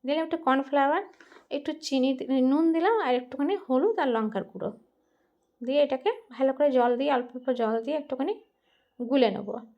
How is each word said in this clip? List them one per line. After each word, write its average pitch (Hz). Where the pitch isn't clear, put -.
দিলাম 302
একটু 320
কর্নফ্লাওয়ার, 277
একটু 285
চিনি 262
দি-, -
নুন 302
দিলাম 349
আর 254
একটুখানি 285
হলুদ 285
আর 269
লঙ্কার 214
গুঁড়ো 190
দিয়ে 262
এটাকে 269
ভালো 269
করে 294
জল 240
দিয়ে, 285
অল্প 247
অল্প 254
জল 220
দিয়ে 294
একটুখানি 294
গুলে 247
নেব 202